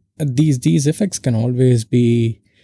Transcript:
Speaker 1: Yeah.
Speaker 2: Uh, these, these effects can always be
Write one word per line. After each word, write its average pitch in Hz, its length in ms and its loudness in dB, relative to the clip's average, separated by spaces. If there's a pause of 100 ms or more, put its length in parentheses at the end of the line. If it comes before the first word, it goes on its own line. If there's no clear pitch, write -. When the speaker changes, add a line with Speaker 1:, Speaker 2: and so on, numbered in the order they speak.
(180)
Speaker 1:
Yeah. 156 60 -4
Speaker 2:
Uh, 143 60 -2
these, 139 300 0
these 151 260 0
effects 185 320 -4
can 123 160 -2
always 123 520 0
be 117 560 0 (220)